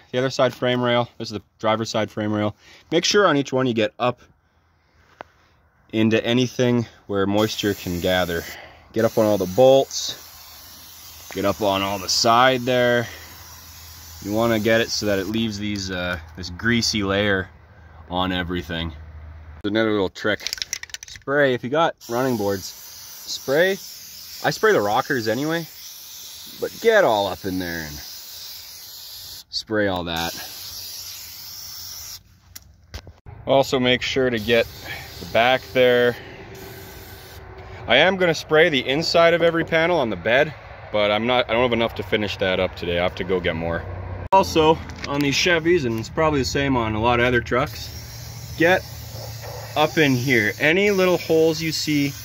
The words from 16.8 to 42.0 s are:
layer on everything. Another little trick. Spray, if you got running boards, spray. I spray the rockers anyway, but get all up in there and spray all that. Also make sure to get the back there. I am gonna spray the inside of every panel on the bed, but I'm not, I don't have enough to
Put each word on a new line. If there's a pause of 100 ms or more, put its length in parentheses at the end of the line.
layer (580)
on
everything. (720)
Another
little
trick. (680)
Spray,
if
you
got (140)
running
boards,
spray.
I
spray
the
rockers
anyway, (920)
but
get
all
up
in
there
and (1600)
spray
all
that. (3250)
Also
make
sure
to
get (520)
the
back (120)
there. (1700)
I
am
gonna
spray
the
inside
of
every
panel
on
the
bed, (380)
but
I'm
not,
I
don't
have
enough
to